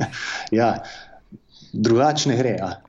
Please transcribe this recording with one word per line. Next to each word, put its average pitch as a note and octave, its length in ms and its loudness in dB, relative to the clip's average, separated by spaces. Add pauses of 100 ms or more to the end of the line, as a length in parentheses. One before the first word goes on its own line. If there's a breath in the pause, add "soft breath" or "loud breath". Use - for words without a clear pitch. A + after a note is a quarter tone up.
<laughs> - 420 -10
Ja, A2 280 2 (920 loud breath)
drugače B2+ 600 2
ne A#2 80 2
gre, B2+ 140 2
ja. F#2+ 200 -4 (160)